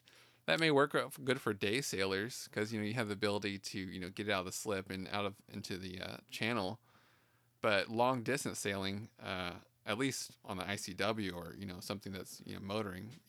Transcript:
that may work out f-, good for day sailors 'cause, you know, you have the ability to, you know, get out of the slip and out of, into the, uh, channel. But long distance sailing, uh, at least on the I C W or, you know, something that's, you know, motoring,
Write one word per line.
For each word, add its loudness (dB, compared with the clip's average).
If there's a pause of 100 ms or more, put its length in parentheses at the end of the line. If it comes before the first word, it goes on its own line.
(480)
that 4
may 6
work 6
out 4
f-, -12
good 4
for 2
day 2
sailors 0
'cause, 0
you 0
know, 0
you 0
have 0
the -2
ability 2
to, -6
you -4
know, -4
get -2
out 4
of -2
the -6
slip -2
and -4
out 0
of, -4 (140)
into -6
the, -8
uh, -6 (140)
channel. 0 (800)
But 4
long 4
distance 0
sailing, -2 (120)
uh, -4 (320)
at 0
least -2 (140)
on -4
the -2
I 0
C -8
W 0
or, -8
you -8
know, -8
something -6
that's, -8
you -8
know, -8
motoring, -4